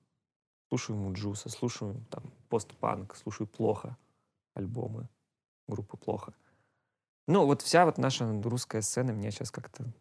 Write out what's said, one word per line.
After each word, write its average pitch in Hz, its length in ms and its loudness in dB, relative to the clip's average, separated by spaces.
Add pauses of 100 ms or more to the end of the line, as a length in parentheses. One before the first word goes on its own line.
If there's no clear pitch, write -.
(680)
Слушаю 110 300 -2
Муджуса, 101 500 -4
слушаю, 113 600 -6
там, - 140 -10 (240)
постпанк, 110 680 -4
слушаю - 300 -8
плохо 110 500 -2 (580)
альбомы, 113 540 -6 (600)
группы 107 280 -8
плохо. - 380 -6 (920)
Ну, 170 180 8
вот 214 160 4
вся 175 240 8
вот 156 120 4
наша 120 440 2
русская 113 400 -2
сцена 127 300 0
меня 107 180 -2
щас 113 200 -8
как-то - 340 -12 (160)